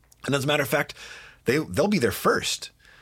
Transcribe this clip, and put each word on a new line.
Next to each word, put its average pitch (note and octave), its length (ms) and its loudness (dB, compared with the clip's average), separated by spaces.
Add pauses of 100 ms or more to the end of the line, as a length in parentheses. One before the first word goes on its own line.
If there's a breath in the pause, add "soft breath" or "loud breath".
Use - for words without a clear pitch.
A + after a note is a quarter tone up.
(240)
And C#3 120 -2
as B2+ 80 -2
a - 20 -2
matter D3 160 0
of B2+ 60 -4
fact, D3 260 -2 (500 loud breath)
they, C3 140 4
they'll D3 300 0
be G#3 100 2
there A#2 120 2
first. - 600 -2 (320 loud breath)